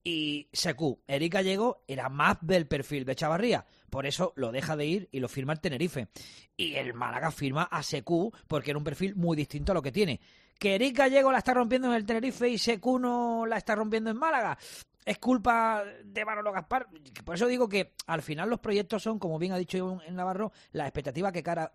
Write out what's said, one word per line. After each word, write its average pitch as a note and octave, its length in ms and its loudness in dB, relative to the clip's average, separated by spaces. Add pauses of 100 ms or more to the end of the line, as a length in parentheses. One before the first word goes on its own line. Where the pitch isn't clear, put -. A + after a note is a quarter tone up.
y D3+ 500 -4
Sekou. D3+ 540 -2
Eric D#3 280 0
Gallego F#3+ 520 2
era C3 220 -6
más D3+ 320 2
del E3 260 4
perfil C#3 380 -2
de B2+ 100 -2
Chavarría, E3+ 500 2 (260)
por C3+ 160 -4
eso E3 300 -2
lo B2 160 -2
deja D3+ 240 -2
de D3 100 0
ir F3+ 260 -2
y C3+ 80 -4
lo B2 80 -2
firma C#3 240 -4
el D#3 80 -2
Tenerife. D3 480 -2 (480)
Y D#3+ 180 -2
el B2+ 200 -4
Málaga B2 360 -2
firma C#3+ 340 -2
a D#3+ 180 -4
Sekou E3+ 500 0 (160)
porque D3 220 -2
era D3 80 -2
un D3+ 60 -4
perfil F3+ 300 -2
muy E3+ 220 2
distinto D3 360 -2
a - 20 2
lo D#3+ 80 2
que C3+ 100 -4
tiene. E3+ 280 2 (380)
¿Que G3 180 2
Eric B3 200 2
Gallego C4+ 340 6
la B3+ 80 4
está C4 140 2
rompiendo B3+ 360 2
en A#3+ 60 4
el A3 120 0
Tenerife A#3+ 420 0
y A#3+ 100 2
Sekou A#3 400 2
no A#3+ 480 0
la A3+ 120 0
está - 160 0
rompiendo A3 360 0
en A3 60 -2
Málaga? B3+ 400 2 (480)
Es G#3 140 -2
culpa A3+ 640 4 (200)
de G3+ 200 -6
Manolo G#3+ 260 -2
Gaspar. A#3 380 -2 (360)
Por E3+ 120 -6
eso A3+ 100 4
digo B3 220 2
que F#3+ 240 0 (160)
al D#3+ 140 -2
final E3 280 -4
los A#3+ 80 0
proyectos G#3 460 -2
son, A3 160 -2
como D#3+ 180 -2
bien F3+ 140 -2
ha F3+ 40 -2
dicho F#3 480 -4
en F3+ 120 -10
Navarro, F#3 340 -2 (220)
la D3+ 120 -4
expectativa C#3+ 460 -4
que E3+ 140 -6
cara-, E3 300 -2